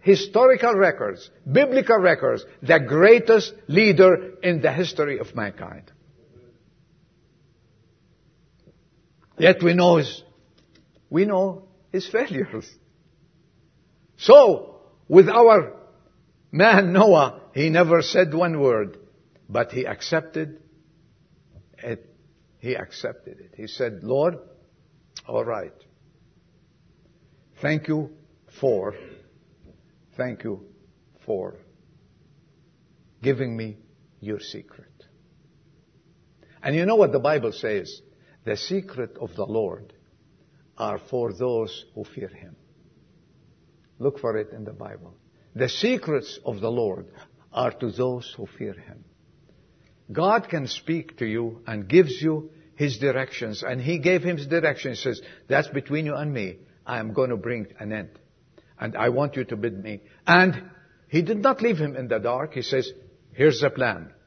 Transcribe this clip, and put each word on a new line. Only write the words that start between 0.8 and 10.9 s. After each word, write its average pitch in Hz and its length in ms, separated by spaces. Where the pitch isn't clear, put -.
biblical 247 480
records, 139 480
the 160 180
greatest 208 760
leader 185 680
in 175 180
the 151 100
history 147 480
of - 140
mankind. 95 580
Yet 175 240
we 175 100
know 175 240
his, - 240